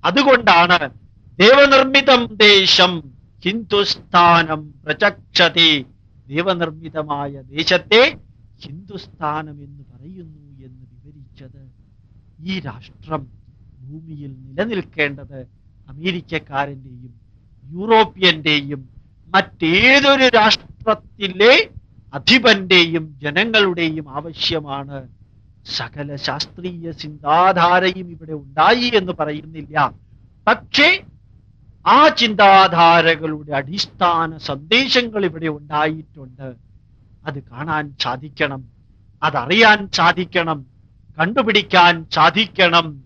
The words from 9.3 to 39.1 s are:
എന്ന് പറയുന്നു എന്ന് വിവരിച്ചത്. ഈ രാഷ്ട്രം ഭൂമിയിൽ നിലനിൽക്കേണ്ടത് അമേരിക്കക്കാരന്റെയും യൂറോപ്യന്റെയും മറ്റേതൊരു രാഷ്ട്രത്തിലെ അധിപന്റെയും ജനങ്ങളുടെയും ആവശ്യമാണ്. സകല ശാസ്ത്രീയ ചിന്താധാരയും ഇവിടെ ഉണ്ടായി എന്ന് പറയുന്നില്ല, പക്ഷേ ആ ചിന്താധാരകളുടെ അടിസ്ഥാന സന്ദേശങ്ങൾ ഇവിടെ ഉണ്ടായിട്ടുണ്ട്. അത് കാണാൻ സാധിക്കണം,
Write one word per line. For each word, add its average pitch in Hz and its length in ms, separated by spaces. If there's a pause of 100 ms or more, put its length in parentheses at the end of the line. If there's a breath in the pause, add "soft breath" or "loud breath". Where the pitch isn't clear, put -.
എന്ന് 143 240
പറയുന്നു 151 500 (260)
എന്ന് 127 160 (100)
വിവരിച്ചത്. 135 680 (880)
ഈ 190 40 (140)
രാഷ്ട്രം 135 560 (600)
ഭൂമിയിൽ 147 480 (140)
നിലനിൽക്കേണ്ടത് 143 920 (520)
അമേരിക്കക്കാരന്റെയും 139 1200 (600)
യൂറോപ്യന്റെയും 170 1080 (540)
മറ്റേതൊരു 254 920 (100)
രാഷ്ട്രത്തിലെ 214 1160 (640)
അധിപന്റെയും 185 840 (200)
ജനങ്ങളുടെയും 170 840 (100)
ആവശ്യമാണ്. 147 840 (760)
സകല 143 320 (160)
ശാസ്ത്രീയ 170 680 (100)
ചിന്താധാരയും 175 1120
ഇവിടെ 156 260
ഉണ്ടായി 165 460 (120)
എന്ന് 180 200
പറയുന്നില്ല, 151 580 (720)
പക്ഷേ 269 420 (1080)
ആ - 20 (220)
ചിന്താധാരകളുടെ 170 1400
അടിസ്ഥാന 165 720 (200)
സന്ദേശങ്ങൾ 220 800
ഇവിടെ 160 280
ഉണ്ടായിട്ടുണ്ട്. 147 920 (800)
അത് 143 120 (120)
കാണാൻ 151 340 (180)
സാധിക്കണം, 135 580 (640)